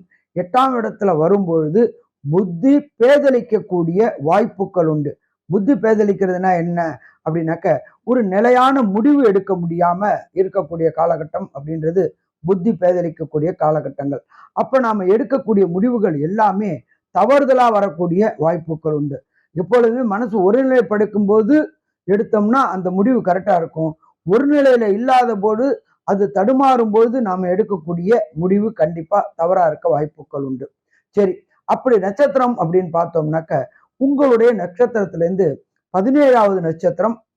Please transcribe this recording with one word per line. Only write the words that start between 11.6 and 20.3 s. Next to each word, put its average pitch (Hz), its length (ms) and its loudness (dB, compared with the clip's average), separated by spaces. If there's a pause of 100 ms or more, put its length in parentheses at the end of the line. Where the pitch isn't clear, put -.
புத்தி 185 300 0
பேதலிக்கக்கூடிய 170 840 -4
காலகட்டங்கள். 143 640 -4 (340)
அப்ப 247 240 0
நாம 214 260 -2
எடுக்கக்கூடிய 202 640 0
முடிவுகள் 196 520 -2
எல்லாமே 202 500 -2 (440)
தவறுதலா 254 560 4
வரக்கூடிய 190 680 0
வாய்ப்புகள் 160 600 -4
உண்டு. 143 200 -6 (380)
எப்பொழுதுமே 233 480 0
மனசு 220 380 -4